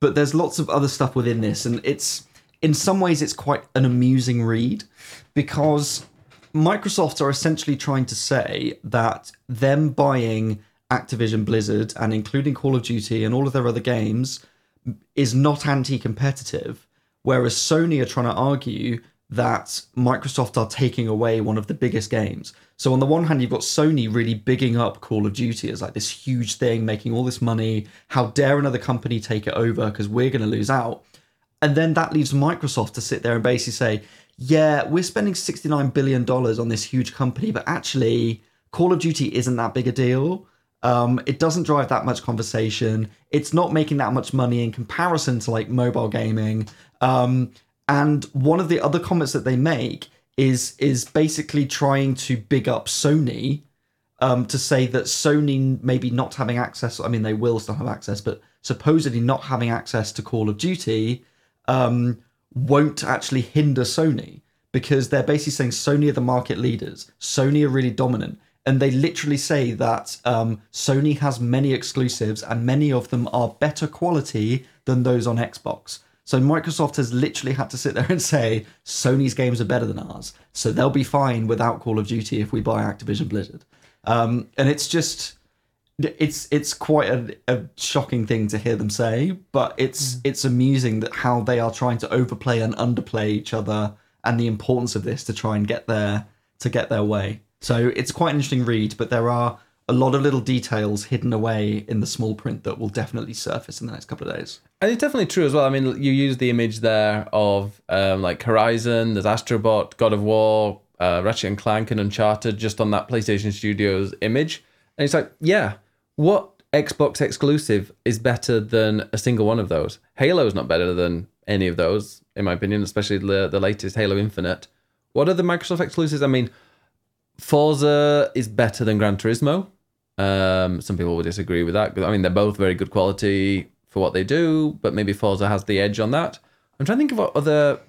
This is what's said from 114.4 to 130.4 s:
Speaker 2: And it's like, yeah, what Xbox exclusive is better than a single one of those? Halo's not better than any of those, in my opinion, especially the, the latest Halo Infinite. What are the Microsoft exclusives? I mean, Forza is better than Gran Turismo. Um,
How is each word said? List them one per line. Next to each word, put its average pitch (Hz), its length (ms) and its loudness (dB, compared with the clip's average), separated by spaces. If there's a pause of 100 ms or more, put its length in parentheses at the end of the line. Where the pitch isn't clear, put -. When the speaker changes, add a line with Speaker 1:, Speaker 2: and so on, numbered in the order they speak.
Speaker 2:
And 143 60 0
it's 143 100 0
like, 151 260 0
yeah, 156 340 0 (420)
what 175 460 2 (100)
Xbox 147 480 0
exclusive 143 720 0 (120)
is 113 140 0
better 117 420 0
than 107 520 0
a 107 60 -2
single 110 280 2
one 113 120 2
of 95 120 -2
those? 80 280 -2 (160)
Halo's 135 400 2
not 67 140 -4
better 90 240 2
than 87 360 -2 (180)
any 95 200 0
of 85 100 -2
those, 92 460 -2 (140)
in 101 80 -2
my 90 80 0
opinion, 101 300 0
especially 98 360 -2
the, 98 300 0
the 98 120 -2
latest 98 360 -2
Halo 101 200 2
Infinite. 92 500 -2 (460)
What 143 160 2
are 185 60 4
the 175 80 0
Microsoft 175 380 0
exclusives? 151 420 -2
I 143 40 2
mean, 127 220 2 (880)
Forza 147 1000 4
is 117 140 -2
better 110 360 0
than 107 120 4
Gran 101 200 2
Turismo. 143 500 0 (500)
Um, 92 640 2